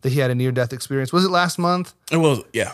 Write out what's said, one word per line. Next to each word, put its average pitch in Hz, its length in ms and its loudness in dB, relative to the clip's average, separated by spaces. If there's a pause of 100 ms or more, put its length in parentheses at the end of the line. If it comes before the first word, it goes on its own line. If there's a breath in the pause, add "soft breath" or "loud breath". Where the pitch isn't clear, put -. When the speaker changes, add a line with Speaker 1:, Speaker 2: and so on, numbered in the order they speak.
Speaker 1:
that 135 120 -2
he 143 60 0
had 131 120 0
a 123 40 0
near-death 127 380 0
experience. 135 400 -6
Was 180 140 2
it 190 40 0
last 175 280 0
month? 175 340 0 (180)
Speaker 2:
It 156 60 0
was, 151 260 4 (120)
yeah, 110 200 -2